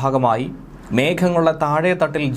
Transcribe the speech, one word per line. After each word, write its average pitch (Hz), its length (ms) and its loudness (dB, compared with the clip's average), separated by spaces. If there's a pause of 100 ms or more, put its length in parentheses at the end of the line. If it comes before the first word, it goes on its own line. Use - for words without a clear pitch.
ഭാഗമായി 131 460 2 (520)
മേഘങ്ങളുടെ 165 560 2 (100)
താഴെ 160 380 2
തട്ടിൽ 151 240 -2 (100)